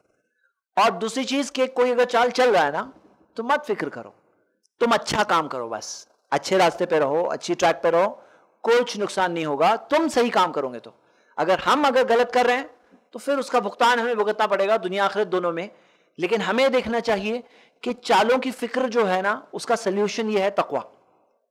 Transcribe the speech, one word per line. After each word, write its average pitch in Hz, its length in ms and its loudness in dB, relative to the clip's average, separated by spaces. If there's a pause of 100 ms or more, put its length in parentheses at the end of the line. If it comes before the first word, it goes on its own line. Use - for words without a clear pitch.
(760)
और 214 140 4
दूसरी 214 320 -4
चीज 262 260 -2
कि 254 180 0
कोई 254 240 0
अगर 240 140 4
चाल 240 260 2
चल 247 200 2
रहा 175 120 4
है 143 80 0
ना 208 220 -6 (420)
तो 226 80 -8
मत 285 220 -2
फिक्र 156 240 -4
करो, 110 240 -16 (680)
तुम 233 100 2
अच्छा 214 320 0
काम 170 240 0
करो, 123 220 -8
बस - 380 -12 (240)
अच्छे 165 260 0
रास्ते 175 280 2
पे 165 140 2
रहो, 151 240 2
अच्छी 170 320 -4
track 165 280 0
पे 175 60 4
रहो, 170 180 4 (560)
कुछ 240 340 2
नुकसान 190 340 -2
नहीं 165 140 -4
होगा, 156 300 2
तुम 302 320 0
सही 240 220 2
काम 185 220 2
करोगे 131 280 -6
तो। - 140 -20 (440)
अगर 165 220 2
हम 269 280 2
अगर 262 160 4
गलत 240 280 2
कर 247 140 2
रहे 247 100 2
हैं 269 140 -8 (440)
तो 240 60 -14
फिर 277 180 -2
उसका 247 220 0
भुगतान 233 400 0
हमें 233 160 -2
भुगतना 214 320 0
पड़ेगा 196 300 0
दुनिया 190 280 -2
आखिरत 202 220 0
दोनों 180 240 -2
में। 170 180 -8 (500)
लेकिन 190 220 0
हमें 226 300 2
देखना 233 280 0
चाहिए 220 440 -2 (400)
कि 240 120 -4
चालों 220 440 2
की 262 140 -6
फिक्र 254 360 -4
जो 220 160 2
है 185 160 0
ना, 202 320 -4
उसका 226 240 -2
solution 208 520 -2
ये 208 120 0
है 196 100 0
तकवा। 143 340 -4 (640)